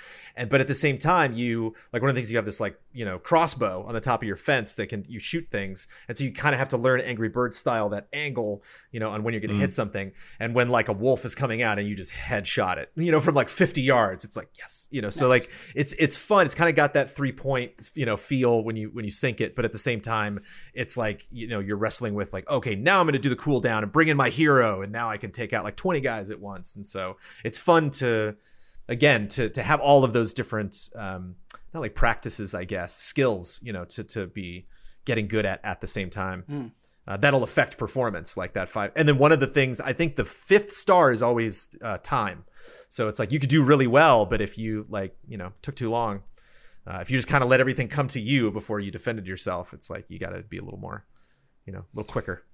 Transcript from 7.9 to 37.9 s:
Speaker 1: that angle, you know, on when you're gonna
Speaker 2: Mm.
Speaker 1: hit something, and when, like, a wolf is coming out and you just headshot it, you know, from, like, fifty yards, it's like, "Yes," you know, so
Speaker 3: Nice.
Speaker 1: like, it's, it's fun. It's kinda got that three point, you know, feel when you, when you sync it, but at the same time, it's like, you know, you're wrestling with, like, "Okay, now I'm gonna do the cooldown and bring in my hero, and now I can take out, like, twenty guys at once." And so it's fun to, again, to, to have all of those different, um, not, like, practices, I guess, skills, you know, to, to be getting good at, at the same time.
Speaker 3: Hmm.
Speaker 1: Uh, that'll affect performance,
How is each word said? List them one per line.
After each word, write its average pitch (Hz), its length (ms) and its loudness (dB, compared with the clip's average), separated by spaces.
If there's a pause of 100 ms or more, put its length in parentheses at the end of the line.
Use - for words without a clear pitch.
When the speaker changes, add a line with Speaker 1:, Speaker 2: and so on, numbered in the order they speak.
Speaker 1:
that 101 220 -6
angle, 123 520 -6 (260)
you 117 100 -8
know, 110 100 -2
on 107 120 -6
when 117 120 -2
you're 107 80 -4
gonna 104 100 -4
Speaker 2:
Mm. 104 80 0
Speaker 1:
hit - 140 2
something, 101 380 -4 (280)
and 117 140 -4
when, 120 160 4
like, 117 180 2
a 113 60 -2
wolf 113 320 0
is 113 80 -2
coming 117 260 -2
out 107 180 0
and 104 80 -2
you 104 80 -4
just 92 180 -6
headshot 101 680 -2
it, 67 180 -12
you 165 160 2
know, 156 80 6
from, 160 140 2
like, 160 160 2
fifty - 320 2
yards, 117 420 4
it's - 120 -12
like, - 120 -12 (100)
"Yes," - 320 -12
you 135 120 -4
know, 101 80 -4
so 127 180 2
Speaker 3:
Nice. 123 140 6
Speaker 1:
like, - 80 -14 (260)
it's, 139 220 0
it's 143 180 4
fun. 196 300 4
It's 131 80 -2
kinda 170 180 4
got 147 220 4
that 135 160 2
three 139 220 -4
point, 131 600 -4
you 139 120 -2
know, 107 100 0
feel 120 480 2
when 113 120 -4
you, 107 120 -6
when 117 160 -10
you 104 60 -6
sync 117 320 0
it, - 120 -2
but 117 120 0
at - 60 -4
the 113 60 -4
same 117 220 0
time, 104 400 -2 (320)
it's - 240 -2
like, 107 340 -4
you 113 180 -12
know, 110 120 -4
you're 98 160 -4
wrestling 104 380 -2
with, 101 180 -4
like, 95 160 -8
"Okay, 120 260 -2
now 156 240 2
I'm 175 80 4
gonna 143 120 2
do 120 100 -2
the 123 80 0
cooldown 123 380 0
and 107 160 -2
bring 160 160 4
in 156 100 2
my 131 140 2
hero, 120 520 4
and 101 100 -8
now 113 180 -4
I 107 60 -6
can 104 160 -10
take 113 200 -6
out, 107 120 -2
like, 104 120 -6
twenty 175 240 -2
guys 110 300 -4
at 98 100 -12
once." 95 360 -12
And 101 100 -12
so 92 300 -8 (280)
it's - 140 -4
fun 165 320 4
to, 110 460 0 (520)
again, 120 400 4
to, 113 220 -2
to 123 120 -6
have 147 180 2
all 143 240 8
of 120 80 0
those 113 200 2
different, 107 640 -6
um, 92 400 -10 (380)
not, 165 80 -8
like, 110 160 -6
practices, 110 580 0
I 90 100 -6
guess, 95 300 -6
skills, 107 680 2
you 117 80 -8
know, 90 140 -8
to, 107 180 -8
to 95 240 -8
be 90 380 -12 (380)
getting 113 220 -2
good 107 180 0
at, 95 200 -4
at 98 160 -6
the 101 80 -4
same 95 200 -2
time. 92 340 -6
Speaker 3:
Hmm. 143 240 -8 (400)
Speaker 1:
Uh, 101 100 -6
that'll 135 260 4
affect - 340 0
performance, 110 600 -4